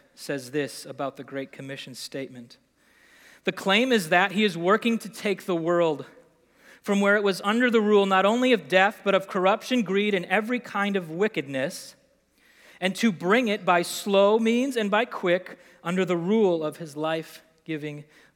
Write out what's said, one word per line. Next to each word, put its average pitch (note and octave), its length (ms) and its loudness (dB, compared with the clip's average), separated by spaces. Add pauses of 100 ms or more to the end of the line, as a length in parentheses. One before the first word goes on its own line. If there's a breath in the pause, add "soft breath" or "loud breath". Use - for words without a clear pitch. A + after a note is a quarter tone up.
(140)
says C3 360 -10
this C#3+ 340 -6
about C#3 320 -8
the C3+ 80 -16
Great C3+ 280 -10
Commission C3+ 420 -14
statement. B2+ 640 -14 (880 soft breath)
"The A3 80 0
claim G#3+ 400 2
is F#3+ 160 2
that F3+ 240 4
he G#3 120 2
is E3+ 140 0
working A3 400 2
to G#3+ 100 -12
take - 360 -6
the F#3 100 -2
world E3 500 0 (760 soft breath)
from G3+ 180 0
where G3+ 160 4
it G#3+ 60 0
was F#3+ 200 0
under A#3 280 2
the A3+ 100 4
rule G#3 260 4
not F#3+ 200 4
only B3+ 260 2
of F3+ 140 0
death, F#3 380 2
but G3 100 2
of F#3+ 140 0
corruption, G#3+ 540 0
greed, G3+ 320 0
and F3 120 -4
every G#3+ 320 -2
kind G3+ 380 -4
of F3 120 -6
wickedness, D#3 840 -6 (880 soft breath)
and F#3+ 160 -2
to A3+ 140 2
bring F#3+ 380 0
it G#3 160 -4
by F3 160 4
slow G3+ 580 2
means A#3+ 380 0
and G#3 140 -2
by G#3+ 140 2
quick F3+ 540 -4 (240 loud breath)
under F#3 220 -2
the F3 120 0
rule F3+ 460 0
of D3+ 140 -6
his D3+ 200 -16
life-giving D#3 1080 -8 (320 soft breath)